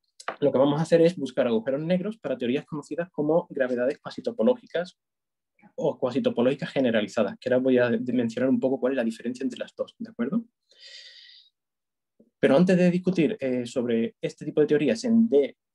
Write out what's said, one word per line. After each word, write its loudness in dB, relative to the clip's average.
lo 2
que 0
vamos 2
a 0
hacer 4
es 4
buscar -2
agujeros -2
negros -4
para -8
teorías -4
conocidas -8
como 0
gravedades -2
cuasitopológicas -4
o -2
cuasitopológicas 0
generalizadas, 0
que -6
ahora 2
voy 4
a 4
de-, -2
mencionar 0
un 2
poco 0
cuál 0
es -6
la 0
diferencia -6
entre -6
las -12
dos, -10
¿de -12
acuerdo? -4
Pero 4
antes 4
de 4
discutir, 0
eh, -4
sobre -2
este -10
tipo 0
de 2
teorías 0
en 4
D 2